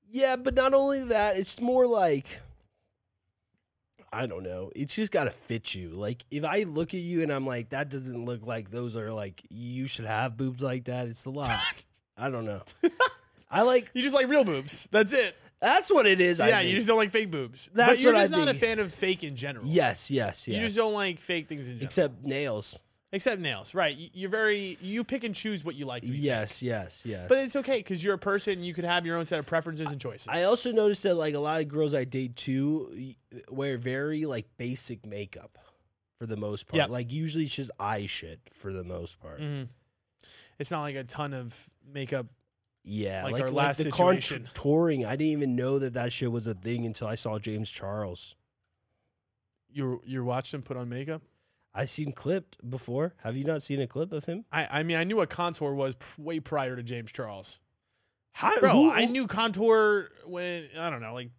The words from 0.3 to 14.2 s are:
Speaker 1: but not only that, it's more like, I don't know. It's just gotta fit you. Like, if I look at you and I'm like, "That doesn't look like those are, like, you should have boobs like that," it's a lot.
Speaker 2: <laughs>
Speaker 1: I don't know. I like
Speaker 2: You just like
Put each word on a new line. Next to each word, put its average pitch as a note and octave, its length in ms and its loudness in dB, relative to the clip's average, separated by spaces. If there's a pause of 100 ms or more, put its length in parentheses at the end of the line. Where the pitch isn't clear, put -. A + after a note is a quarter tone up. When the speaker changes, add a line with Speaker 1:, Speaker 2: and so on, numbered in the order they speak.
Speaker 1:
but B3+ 200 0
not C4 180 6
only C#4 320 4
that, G#3+ 320 2
it's F#3+ 240 -2
more B3+ 260 4
like, F3 540 2 (1700)
I A#2+ 140 -4
don't F#2 160 -8
know. F#2 320 -8
It's C#3+ 200 -6
just G#3+ 160 -2
gotta D3 200 2
fit - 440 -6
you. F2+ 140 -10
Like, G#2 420 -6
if D3 140 -4
I G3 180 0
look D#3+ 300 -4
at F#3 80 -6
you E3+ 200 -2
and D3+ 120 0
I'm C3+ 120 -2
like, A#2+ 240 -6
"That C#3 200 -4
doesn't B2+ 340 -8
look A#2+ 220 -6
like A2+ 260 -6
those A#2+ 240 -6
are, A2+ 160 -6
like, G2+ 380 -8
you B2 380 -8
should A2+ 180 -8
have A2 320 -2
boobs C3 260 -4
like B2+ 220 -4
that," B2 220 -4
it's A#2 180 -10
a C3+ 40 -10
lot. C3+ 200 -2 (400)
Speaker 2:
<laughs> - 280 -20
Speaker 1:
I C3+ 120 -2
don't A#2 160 -6
know. G2+ 160 -6 (880)
I G#3+ 120 4
like B3 300 4
Speaker 2:
You B3 80 -2
just C4+ 140 2
like C4 140 4